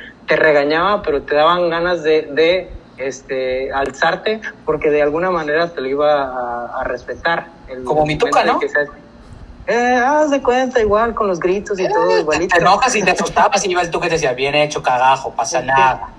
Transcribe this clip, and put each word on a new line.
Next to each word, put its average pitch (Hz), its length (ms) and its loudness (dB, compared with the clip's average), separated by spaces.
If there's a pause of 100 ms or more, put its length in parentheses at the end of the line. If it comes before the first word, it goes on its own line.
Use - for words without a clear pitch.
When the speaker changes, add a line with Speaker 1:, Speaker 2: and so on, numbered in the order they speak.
(260)
Speaker 1:
te 160 100 2
regañaba, 156 680 2
pero 143 200 -2
te - 120 -4
daban 170 340 4
ganas 170 340 -2
de, 156 200 2 (100)
de, 170 380 2 (260)
este, 131 760 -6
alzarte, 165 680 -2 (240)
porque 156 260 0
de 147 120 2
alguna 160 280 0
manera 165 420 -2
te 151 80 -10
lo 131 60 -4
iba 143 380 2
a, 123 560 -6
a 127 40 -4
respetar. 127 640 -4 (220)
El 127 160 -12
Speaker 2:
Como 151 200 2
mi 151 100 0
Speaker 1:
momento - 120 0
Speaker 2:
Tuca, - 140 2
Speaker 1:
en 202 80 2
Speaker 2:
¿no? 254 100 2
Speaker 1:
que, 139 100 -2
¿sabes? 147 200 0 (800)
Eh, 240 260 2
haz 285 360 2
de 277 120 0
cuenta, 254 380 2
igual, 214 340 2
con 208 140 -2
los 180 100 -2
gritos 190 400 -2
y 185 60 -2
Speaker 2:
Eh, - 100 0
Speaker 1:
todo, 427 140 2
Speaker 2:
te, - 140 4
Speaker 1:
igualito. 156 340 0
Speaker 2:
te 175 40 4
enojas 202 360 2
y 208 60 0
te 185 100 2
asustabas 196 520 0
y 196 60 -2
iba 180 120 0
el 170 80 -4
Tuca 170 160 -4
y - 20 -2
te 160 80 0
decía, 147 160 0
"Bien 135 240 -2
hecho, 147 260 0
cagajo, 131 500 2
pasa - 280 -2
Speaker 1:
Sí, 123 60 -4
Speaker 2:
nada". 131 520 2